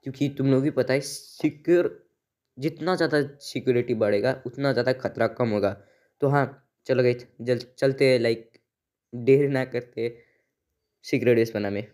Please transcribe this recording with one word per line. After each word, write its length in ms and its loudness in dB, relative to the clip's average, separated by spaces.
क्योंकि 260 -4
तुम 220 -2
लोग 120 4
भी 80 0
पता 240 -2
है, 60 0
secure, 1080 -2
जितना 380 -4
ज़्यादा 260 0
security 540 -2
बढ़ेगा, 520 0
उतना 260 -2
ज़्यादा 200 0
खतरा 340 -2
कम 220 -2
होगा। 220 0
तो 80 2
हाँ, 440 -2
चलो 160 2
guys, 240 0
जल-, 240 -2
चलते 300 2
हैं, 120 4
like, 380 -2
देर 340 4
ना 160 0
करते 520 -6
secret 320 2
base 180 2
बनाने 200 -4
में। 200 -6